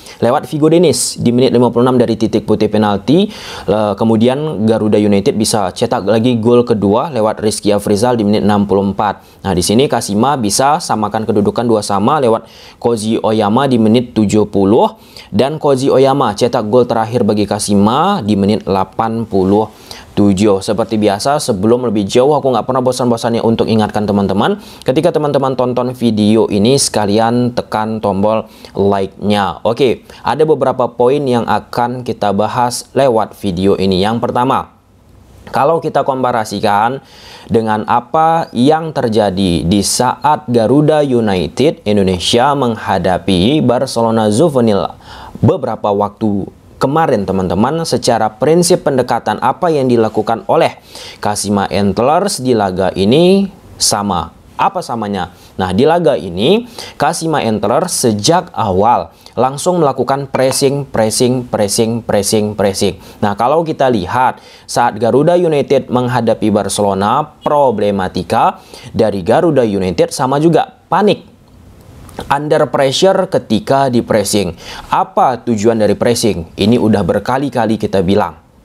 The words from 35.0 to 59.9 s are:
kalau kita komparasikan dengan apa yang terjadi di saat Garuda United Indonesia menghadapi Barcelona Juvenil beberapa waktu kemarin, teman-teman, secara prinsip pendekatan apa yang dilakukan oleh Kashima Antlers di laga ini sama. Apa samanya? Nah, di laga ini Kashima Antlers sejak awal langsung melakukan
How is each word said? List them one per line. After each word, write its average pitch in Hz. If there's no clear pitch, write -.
kalau 156
kita 147
komparasikan 117
dengan 110
apa 160
yang 156
terjadi 98
di 98
saat -
Garuda 143
United 113
Indonesia 104
menghadapi 101
Barcelona 117
Juvenil 117
beberapa 117
waktu 101
kemarin, 139
teman-teman, 95
secara 110
prinsip 170
pendekatan 123
apa 160
yang 135
dilakukan 110
oleh 139
Kashima 101
Antlers 123
di 127
laga 95
ini 175
sama. 95
Apa 175
samanya? 101
Nah, 92
di 123
laga 165
ini 113
Kashima 160
Antlers 113
sejak 120
awal 101
langsung 143
melakukan 135